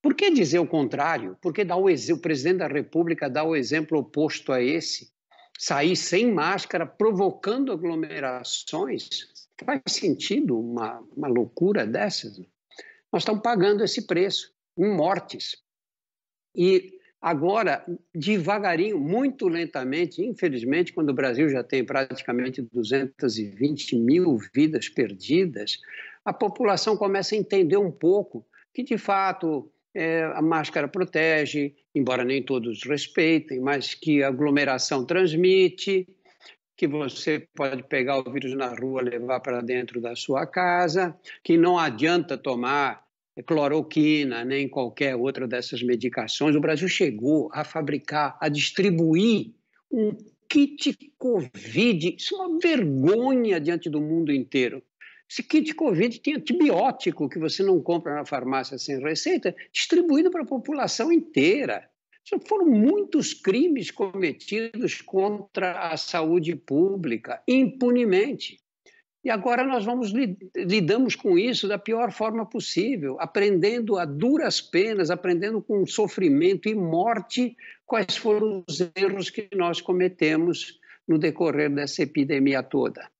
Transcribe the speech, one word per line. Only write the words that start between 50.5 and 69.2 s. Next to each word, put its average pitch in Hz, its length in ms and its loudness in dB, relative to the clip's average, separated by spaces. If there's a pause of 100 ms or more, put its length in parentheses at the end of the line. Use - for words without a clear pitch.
covid. 175 960 0
Isso - 200 -8
é 370 100 -6
uma 330 140 0
vergonha 220 1000 2
diante 165 300 -2
do 147 100 -2
mundo 156 320 0
inteiro. 127 480 0 (500)
Esse - 120 -8
kit 311 320 0
covid 233 460 0
tem 294 160 -4
antibiótico 226 920 0
que 180 100 -8
você 160 240 -2
não 185 200 4
compra 160 320 -2
na 147 100 -6
farmácia 131 540 -4
sem 139 200 -6
receita, 165 560 -2 (180)
distribuído 339 580 4
pra 330 140 -4
população 262 680 -2
inteira. 196 760 2 (580)
Foram 403 200 2
muitos 285 680 4
crimes 240 560 2
cometidos 202 1120 -4
contra 190 840 -2
a 160 100 -4
saúde 165 580 0
pública, 139 920 -2
impunemente. 247 1120 2 (640)